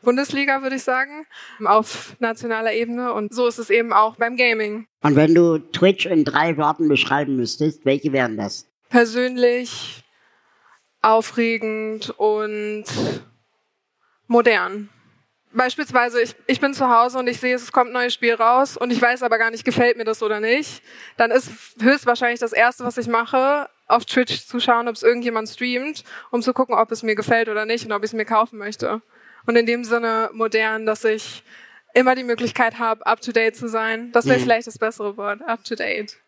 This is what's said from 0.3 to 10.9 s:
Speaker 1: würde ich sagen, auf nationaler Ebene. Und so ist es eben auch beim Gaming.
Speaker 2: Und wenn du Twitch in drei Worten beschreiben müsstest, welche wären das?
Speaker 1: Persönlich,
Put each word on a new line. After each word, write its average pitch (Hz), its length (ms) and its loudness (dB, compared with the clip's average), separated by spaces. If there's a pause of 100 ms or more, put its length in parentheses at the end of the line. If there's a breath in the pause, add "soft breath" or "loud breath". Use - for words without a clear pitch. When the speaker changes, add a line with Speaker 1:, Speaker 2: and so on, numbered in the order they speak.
Speaker 1:
würde 269 140 -4
ich 254 80 -8
sagen, 277 420 -4 (380 loud breath)
auf - 560 0
nationaler 226 540 -4
Ebene. 233 400 -4
Und 208 200 -6
so 240 140 0
ist 240 120 -4
es 226 100 -10
eben 233 240 2
auch 214 240 4
beim 233 180 -2
Gaming. 220 520 -2 (160)
Speaker 2:
Und 147 120 4
wenn 151 180 6
du 170 240 6
Twitch 190 480 0
in 160 200 2
drei 151 320 0
Worten 156 320 0
beschreiben 139 480 2
müsstest, 147 480 -2
welche 139 260 2
wären 123 240 0
das? 101 320 -8 (220)
Speaker 1:
Persönlich, 247 1120 0 (1000)